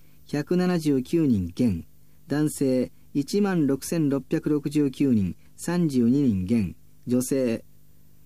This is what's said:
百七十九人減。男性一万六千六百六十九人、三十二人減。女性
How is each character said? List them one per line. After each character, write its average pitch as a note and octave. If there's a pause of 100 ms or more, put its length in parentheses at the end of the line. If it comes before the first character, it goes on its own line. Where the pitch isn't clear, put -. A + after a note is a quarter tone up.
(260)
百 D3
七 F3+
十 C#3+
九 D#3+
人 F#2+
減。 G2 (440)
男 D3+
性 C3 (240)
一 D3
万 F3+
六 C3+
千 D#3
六 C#3
百 D#3
六 D3+
十 D3
九 C3+
人、 G2 (200)
三 F3
十 B2
二 C#3
人 G2
減。 G#2+ (320)
女 B2
性 B2+ (640)